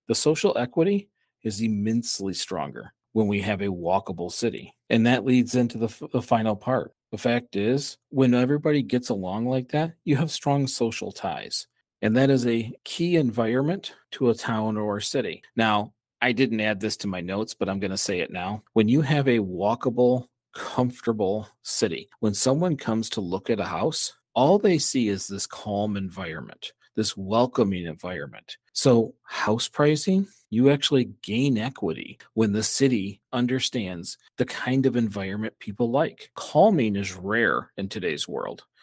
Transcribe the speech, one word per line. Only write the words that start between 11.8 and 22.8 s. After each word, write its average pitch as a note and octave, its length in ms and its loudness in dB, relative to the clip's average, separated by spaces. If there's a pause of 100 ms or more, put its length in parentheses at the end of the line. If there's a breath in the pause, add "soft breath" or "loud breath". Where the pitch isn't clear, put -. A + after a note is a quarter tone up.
And G#2+ 160 2
that C3+ 140 6
is B2+ 160 2
a A#2 260 -2 (120)
key E3+ 320 0
environment C3 760 0 (200)
to B2 180 0
a A2+ 40 2
town A2 440 -2
or G#2+ 180 -2
a G#2 60 -4
city. G#2 400 -2 (120)
Now, A2 380 2 (300)
I B2 100 2
didn't A2+ 280 2
add G#2+ 200 0
this G#2+ 180 0
to - 100 -4
my F#2 120 -4
notes, F#2+ 320 -4
but - 160 -2
I'm G2 120 -2
gonna F#2+ 180 -2
say F2+ 220 2
it - 120 -4
now. F#2 300 -6 (100)
When G#2+ 160 4
you C#3 140 4
have C#3+ 260 2
a A#2 120 4
walkable, A#2 880 0 (260)
comfortable G#2+ 960 -2 (140)
city, - 460 -2 (120)
when G#2+ 120 2
someone D3 440 2
comes A2+ 340 -2